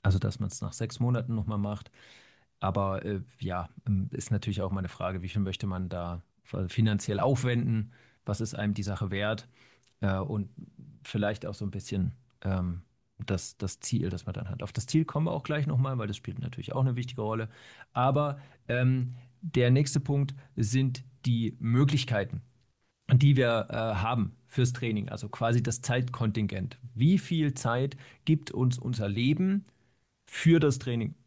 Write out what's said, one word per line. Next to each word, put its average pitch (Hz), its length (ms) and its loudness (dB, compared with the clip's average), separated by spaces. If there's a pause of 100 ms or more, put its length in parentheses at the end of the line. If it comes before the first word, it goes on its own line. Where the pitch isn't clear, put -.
Also, 98 160 4
dass - 220 -2
man's - 220 -4
nach 98 100 -6
sechs - 260 -6
Monaten 120 360 0
noch 104 120 -2
mal 104 120 -2
macht. 104 320 -6 (680)
Aber, 95 460 0
äh, 98 160 -2 (180)
ja, 90 300 -4 (180)
ähm, 98 240 0
ist - 200 -6
natürlich 101 320 -2
auch 95 100 -2
mal 98 60 -2
eine 90 100 -4
Frage, 92 340 -4
wie 92 60 -8
viel 104 140 -2
möchte 95 240 -2
man 92 240 -4
da 87 320 -6 (220)
f-, 92 280 -4
finanziell 107 480 2
aufwenden? 120 720 2 (320)
Was 104 160 -2
ist 110 140 -4
einem 104 180 0
die 101 100 -2
Sache 95 280 -4
wert? 104 380 -2 (520)
Äh, 95 160 2
und 101 320 -2 (560)
vielleicht 104 400 -2
auch 98 100 -8
so 104 120 -6
ein 95 40 -4
bisschen, 95 440 -2 (260)
ähm, 90 420 -2 (420)
das, - 320 -4
das - 220 -6
Ziel, - 320 -2
das 92 160 -8
man - 60 -6
dann 92 180 -8
hat. - 140 -8
Auf - 80 -10
das - 140 -4
Ziel 160 180 2
kommen 156 220 -2
wir 170 40 -2
auch - 140 -4
gleich 151 240 -2
noch 131 100 2
mal, 131 180 0
weil 107 120 -2
das 101 80 -4
spielt - 240 -8
natürlich - 320 -8
auch 135 80 -2
eine 127 160 2
wichtige 123 260 -6
Rolle. 110 260 -2 (440)
Aber, 139 480 2 (260)
ähm, 127 480 2 (280)
der 123 280 4
nächste 139 300 4
Punkt 143 340 0 (220)
sind 127 480 0 (200)
die 117 360 2
Möglichkeiten, 120 800 2 (720)
die 139 240 8
wir, 117 340 2
äh, 107 40 -6
haben 110 600 0 (140)
fürs 123 240 2
Training, 110 360 -2
also 107 200 -8
quasi 117 340 2
das - 200 -2
Zeitkontingent. 113 960 -2 (160)
Wie 151 220 6
viel 156 380 0
Zeit 127 420 -2 (280)
gibt 156 260 2
uns 123 260 2
unser 110 320 -4
Leben 156 580 0 (600)
für 165 320 6
das 143 220 2
Training? 117 340 -4 (120)